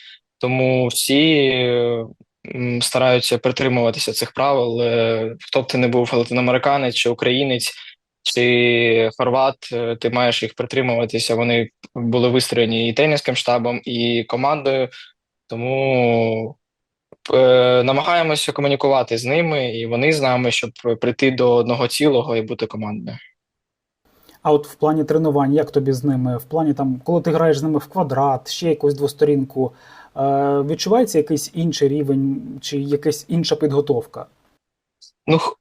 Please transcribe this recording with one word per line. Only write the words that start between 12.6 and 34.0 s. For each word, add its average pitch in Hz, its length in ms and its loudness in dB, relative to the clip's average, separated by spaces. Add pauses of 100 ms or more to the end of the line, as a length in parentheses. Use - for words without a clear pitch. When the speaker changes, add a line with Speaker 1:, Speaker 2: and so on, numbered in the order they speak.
Speaker 1:
і 117 40 -2
тренерським 143 440 0
штабом, 120 480 -2
і 117 400 -2
командою. 135 640 -2 (580)
Тому, 117 1120 0 (800)
е, 127 480 6
намагаємося 147 720 0
комунікувати 135 640 0
з 117 60 -8
ними, 147 460 -2
і 113 160 -6
вони 123 260 0
з 151 80 -2
нами, 127 300 0
щоб 113 200 -4 (300)
прийти 123 300 0
до 123 240 2
одного 120 340 0
цілого 135 480 0
і 113 60 0
бути 110 240 -6
командою. 110 500 -10 (1300)
Speaker 2:
А 156 100 2
от 147 140 2
в - 80 -20
плані 156 300 0
тренувань, 147 500 2
як 147 160 0
тобі 135 220 0
з 127 120 -4
ними? 127 320 0
В 117 80 -10
плані, 156 300 0
там, 131 300 -2
коли 170 160 0
ти 170 100 -2
граєш 160 280 4
з 135 40 -4
ними 156 160 0
в - 80 -4
квадрат, 135 640 -2
ще - 180 -4
якусь 147 260 0
двосторінку, 139 800 0 (440)
е, 139 40 -4 (420)
відчувається 180 560 0
якийсь 147 360 -2
інший 165 340 0
рівень 139 520 0 (200)
чи - 160 -8
якась 143 520 -2
інша 165 280 0
підготовка? 139 680 -2 (1000)